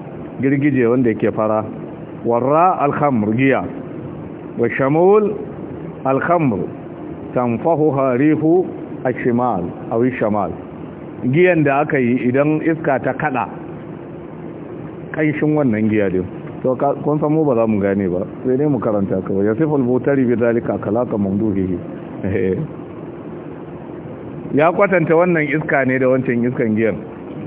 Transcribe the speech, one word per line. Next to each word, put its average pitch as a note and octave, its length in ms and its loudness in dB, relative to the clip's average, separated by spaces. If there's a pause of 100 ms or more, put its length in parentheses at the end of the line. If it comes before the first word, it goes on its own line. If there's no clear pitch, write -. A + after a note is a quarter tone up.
(400)
Girgije C3+ 460 2
wanda A#2+ 240 4
yake G#2 240 2
fara. G#2+ 300 2 (600)
Warra C3+ 540 4
al-khamr, C3 580 2
giya. B2+ 280 4 (920)
Wa A#2 120 2 (100)
shamul F3+ 560 4 (720)
al-khamr, C3+ 560 2 (720)
tanfahuha C3+ 840 2
rihu D#3 480 4 (380)
ash-shimal, A#2+ 640 0 (240)
aw A2+ 80 0
ash-shamal. G#2+ 540 0 (720)
Giyan D#3+ 400 4
da C#3 160 2
aka D#3 180 0
yi, B2 300 2
idan D3 340 2
iska D3+ 400 0
ta C3+ 120 -2
kada, B2+ 340 -2 (1600)
ƙanshin D3+ 420 2
wannan A2 340 2
giya G#2 220 4
din. F2+ 140 0 (380)
To, C3 140 2
ka, C#3 180 2 (100)
kun D3+ 160 2
san D3+ 120 2
mu D#3 120 4
ba C#3 100 4
za A2+ 120 4
mu A2 120 2
gane G2 300 2
ba, F2+ 160 -2 (220)
sai B2+ 100 2
dai C#3+ 100 2
mu C#3 140 2
karanta G2+ 400 0
kawai. G2 260 0
Yasiful C#3+ 380 2
Butari B2+ 400 2
bi A#2+ 120 2
zalika A#2 420 0
khalaqa A2+ 400 -2
mamduhihi. G2 600 0 (460)
<laughs> G2 340 0 (2000)
Ya D#3 160 6
kwatanta F3 460 2
wannan E3 340 2
iska D#3 340 0
ne C3 140 2
da C3 80 2
wancan B2+ 400 2
iskan A#2+ 320 0
giyan. A2 160 2 (520)